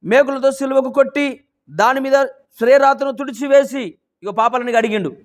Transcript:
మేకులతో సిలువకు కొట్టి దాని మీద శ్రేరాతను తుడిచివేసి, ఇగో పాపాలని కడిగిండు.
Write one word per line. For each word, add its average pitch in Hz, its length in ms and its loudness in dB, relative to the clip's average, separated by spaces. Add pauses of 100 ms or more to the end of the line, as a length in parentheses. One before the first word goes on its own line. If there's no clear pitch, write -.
మేకులతో 269 480 2
సిలువకు 269 420 -2
కొట్టి 277 500 -2 (260)
దాని 220 300 0
మీద 269 260 2 (340)
శ్రేరాతను 277 520 2
తుడిచివేసి, 269 880 -2 (260)
ఇగో 202 80 -10
పాపాలని 240 400 -2
కడిగిండు. 214 540 -2